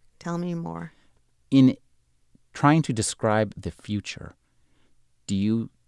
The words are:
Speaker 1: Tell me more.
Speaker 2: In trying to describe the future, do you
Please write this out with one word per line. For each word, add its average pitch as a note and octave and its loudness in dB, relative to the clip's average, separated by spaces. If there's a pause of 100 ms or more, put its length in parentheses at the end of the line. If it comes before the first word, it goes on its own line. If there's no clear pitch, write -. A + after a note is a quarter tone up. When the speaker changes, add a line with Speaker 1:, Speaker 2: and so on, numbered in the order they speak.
(180)
Speaker 1:
Tell F3 -8
me F3 -6
more. E3+ -10 (580)
Speaker 2:
In C3 6 (760)
trying D3+ 4
to C#3+ -4
describe G#2+ -2
the G2 -8
future, - -10 (920)
do G2+ -4
you A2 0 (180)